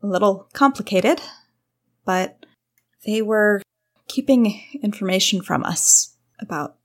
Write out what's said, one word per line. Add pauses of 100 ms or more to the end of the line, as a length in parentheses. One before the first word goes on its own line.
a
little
complicated, (840)
but (600)
they
were (460)
keeping (200)
information
from
us (240)
about,